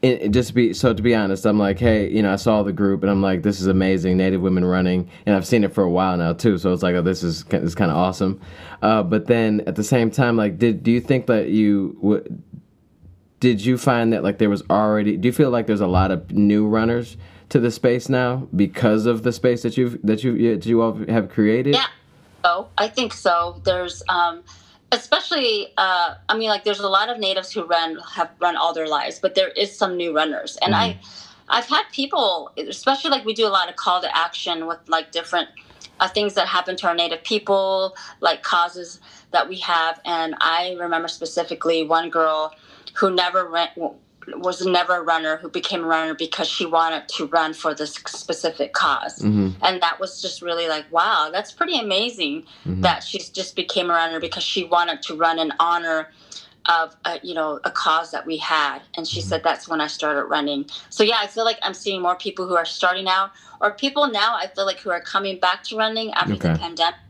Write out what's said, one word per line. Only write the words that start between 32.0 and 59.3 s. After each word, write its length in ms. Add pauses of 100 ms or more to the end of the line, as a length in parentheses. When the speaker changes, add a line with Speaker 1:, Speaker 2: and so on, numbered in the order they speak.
Speaker 2:
especially, 540
like, 140
we 100
do 120
a 40
lot 180
of 80
call 240
to 160
action 500
with, 120 (100)
like, 240
different, 360 (500)
uh, 100
things 260
that 120
happen 300
to 120
our 60
Native 300
people, 720 (260)
like, 220
causes 580 (320)
that 160
we 100
have. 460
And 360
I 380
remember 300
specifically 760
one 240
girl 460 (400)
who 200
never 340
ran, 280
w-, 180 (420)
was 280
never 340
a 40
runner, 360
who 100
became 340
a 40
runner 280
because 320
she 200
wanted 420
to 180
run 280
for 200
this 200 (120)
specific 680
cause. 460
Speaker 1:
Mm-hmm. 280 (140)
Speaker 2:
And 200
that 160
was 220
just 220
really 260
like, 240
"Wow, 400
that's 200
pretty 260
amazing," 640 (240)
Speaker 1:
Mm-hmm. 160
Speaker 2:
that 200
she's 280
just 260
became 340
a 40
runner 260
because 220
she 220
wanted 400
to 120
run 220
in 200
honor 520 (580)
of, 260 (120)
uh, 160
you 120
know, 300
a 60
cause 400
that 160
we 100
had. 440 (160)
And 120
she 120
Speaker 1:
Mm-hmm. 100